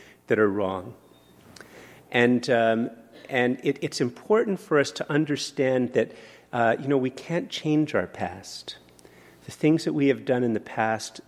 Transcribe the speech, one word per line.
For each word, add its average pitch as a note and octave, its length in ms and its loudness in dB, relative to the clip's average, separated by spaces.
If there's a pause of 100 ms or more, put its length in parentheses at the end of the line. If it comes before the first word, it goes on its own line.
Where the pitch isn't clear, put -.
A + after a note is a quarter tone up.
(260)
that A2+ 120 2
are G#2 120 6
wrong. F#2+ 420 -4 (1200)
And, A#2+ 380 4
um, A2+ 400 2 (400)
and B2 340 0
it, C#3 160 0
it's - 220 -4
important G#3 580 -2
for - 180 0
us C#3 120 2
to - 200 -8
understand C3+ 840 0
that, A2+ 180 0 (400)
uh, A#2 260 2
you C#3 80 -10
know, C#3 120 2
we B2+ 100 0
can't E3 400 -6
change D3+ 460 0
our F#2 120 0
past. - 720 -12 (680)
The - 60 -14
things D#3+ 320 2
that D#3 100 -2
we C#3+ 140 4
have A2+ 180 0
done B2 180 2
in A#2 80 0
the G#2+ 80 -2
past, - 680 -4